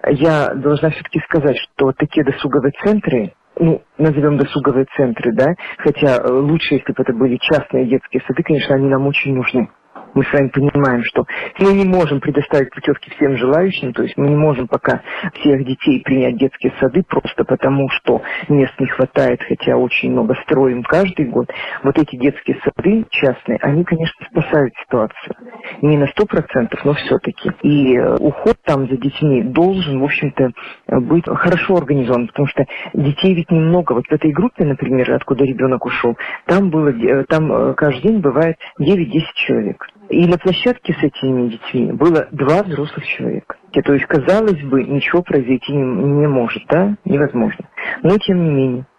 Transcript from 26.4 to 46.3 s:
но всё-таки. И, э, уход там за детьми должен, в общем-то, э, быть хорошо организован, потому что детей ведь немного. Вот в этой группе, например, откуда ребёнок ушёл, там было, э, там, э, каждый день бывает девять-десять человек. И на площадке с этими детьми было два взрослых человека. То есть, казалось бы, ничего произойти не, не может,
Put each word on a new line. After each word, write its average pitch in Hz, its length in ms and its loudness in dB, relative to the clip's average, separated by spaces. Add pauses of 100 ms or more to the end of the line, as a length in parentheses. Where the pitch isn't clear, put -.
но 143 100 2
всё-таки. - 560 -4 (140)
И, 143 320 4
э, 120 220 2
уход 180 480 0
там 139 240 0
за 131 80 -2
детьми 135 460 0
должен, 156 580 0
в - 20 0
общем-то, 139 400 -2 (440)
э, 131 120 0
быть 143 260 2
хорошо 175 520 0
организован, 127 500 0
потому 143 200 -2
что - 180 -2 (280)
детей 151 400 2
ведь 165 160 -2
немного. 165 440 2
Вот 120 140 -2
в - 40 -2
этой 156 220 2
группе, 185 320 0
например, 131 480 0
откуда 131 320 0
ребёнок 127 400 -2
ушёл, 120 320 -2 (300)
там 190 220 2
было, 156 200 2
э, 135 400 2
там, 156 200 2
э, 120 260 0
каждый 143 340 0
день 226 100 2
бывает 160 380 0 (200)
девять-десять 156 580 0
человек. - 520 -2 (220)
И 170 180 4
на 175 100 2
площадке 190 560 -2
с - 100 -2
этими 131 440 -2
детьми 113 460 -4
было 151 400 2
два 147 300 0
взрослых 156 440 -6
человека. - 480 -8 (160)
То - 220 2
есть, 135 140 2
казалось 185 560 2
бы, 135 200 0
ничего 139 380 0
произойти 131 500 -2
не, 143 120 0
не 139 440 0
может, 127 400 -2